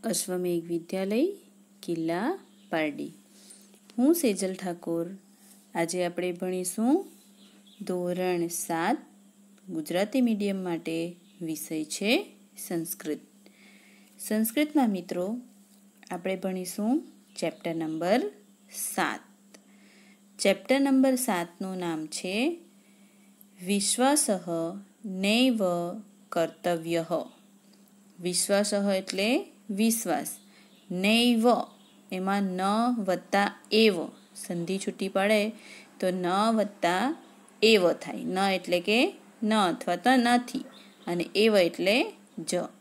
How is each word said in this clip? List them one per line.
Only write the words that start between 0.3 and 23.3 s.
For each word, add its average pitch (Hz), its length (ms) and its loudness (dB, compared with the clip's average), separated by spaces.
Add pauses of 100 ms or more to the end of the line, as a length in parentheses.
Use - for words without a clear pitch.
વિદ્યાલય 190 640 -2 (540)
કિલ્લા 175 560 -2 (320)
પારડી. 147 420 -4 (880)
હું 277 160 6
સેજલ 196 400 0
ઠાકોર. 170 520 -4 (680)
આજે 175 300 -2
આપણે 175 280 -4
ભણીશું 185 760 0 (760)
ધોરણ 180 680 -2
સાત 175 480 -2 (720)
ગુજરાતી 180 520 -2
મીડિયમ 208 360 2
માટે, 170 600 -4 (260)
વિષય 160 420 -6
છે 226 420 -2 (420)
સંસ્કૃત. 160 500 -6 (1000)
સંસ્કૃતમાં 254 680 0
મિત્રો 180 480 -4 (760)
આપણે 185 260 -4
ભણીશું 190 680 -2 (340)
ચેપ્ટર 165 380 -6
નંબર 170 560 0 (640)
સાત. 147 260 -2 (1160)
ચેપ્ટર 202 420 2
નંબર 269 340 4
સાતનું 190 600 -4
નામ 165 300 -4
છે 226 520 -2 (1080)